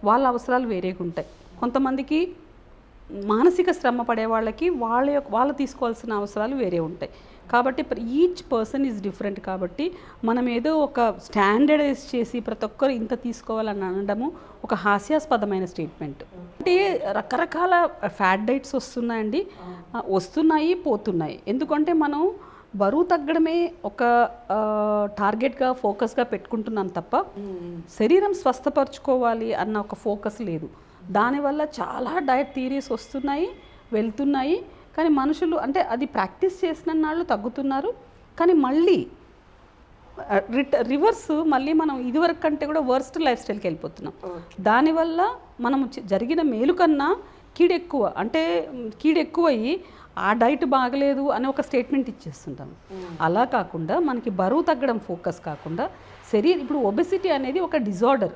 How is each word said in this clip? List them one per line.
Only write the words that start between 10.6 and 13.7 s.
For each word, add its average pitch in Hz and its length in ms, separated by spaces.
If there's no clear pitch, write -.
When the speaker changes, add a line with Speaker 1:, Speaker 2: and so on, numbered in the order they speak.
Speaker 1:
ఒక 247 400
స్టాండర్డైజ్ 269 1000
చేసి 240 240
ప్రతి 220 260
ఒక్కరు 262 240
ఇంత 226 240
తీసుకోవాలని 220 720